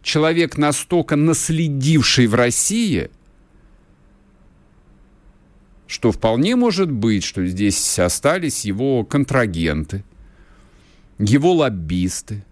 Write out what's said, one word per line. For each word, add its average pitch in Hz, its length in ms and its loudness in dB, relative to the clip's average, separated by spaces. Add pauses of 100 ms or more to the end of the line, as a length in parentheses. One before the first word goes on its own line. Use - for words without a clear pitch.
человек, 160 560 0
настолько 151 580 0
наследивший 151 1080 2
в 107 80 0
России, 123 760 0 (2750)
что - 260 0
вполне 131 440 2
может 196 340 2
быть, 107 340 0
что 95 220 -6
здесь 95 520 -2
остались 139 680 -2
его 120 380 -2
контрагенты, 98 1000 -2 (1120)
его 139 360 4
лоббисты 95 960 -2